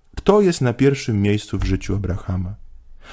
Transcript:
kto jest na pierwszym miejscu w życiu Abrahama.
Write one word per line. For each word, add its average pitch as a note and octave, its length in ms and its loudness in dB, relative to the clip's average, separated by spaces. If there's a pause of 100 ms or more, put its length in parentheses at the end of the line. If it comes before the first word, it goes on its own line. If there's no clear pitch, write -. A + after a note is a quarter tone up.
(160)
kto G#3 260 4
jest F3+ 200 2
na A#2+ 120 2
pierwszym C3+ 480 2
miejscu G#2 380 0
w F#2 40 -2
życiu F#2+ 320 -2
Abrahama. F#2 600 -4 (580)